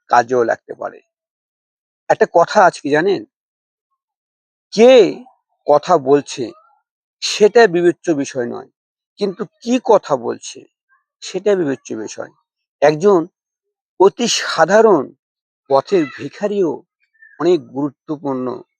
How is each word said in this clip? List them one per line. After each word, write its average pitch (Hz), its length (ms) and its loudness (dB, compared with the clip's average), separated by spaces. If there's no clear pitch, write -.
কাজেও 123 360 0
লাগতে 110 300 -6
পারে। 101 240 -14
একটা 156 220 0
কথা 170 320 0
আছে 165 160 0
কি 143 100 -8
জানেন? 151 300 0
কে 240 200 6
কথা 147 320 2
বলছে 139 460 0
সেটা 208 440 2
বিবেচ্য 170 460 -2
বিষয় 135 340 -6
নয়, 113 220 -14
কিন্তু 202 220 -6
কি 233 140 -2
কথা 196 320 2
বলছে 117 440 -10
সেটা 196 320 -6
বিবেচ্য 147 420 -4
বিষয়। 110 360 -14
একজন 156 380 4
অতি 214 260 2
সাধারণ 190 640 2
পথের 139 320 0
ভিখারিও 190 560 -6
অনেক 170 180 2
গুরুত্বপূর্ণ 139 800 -8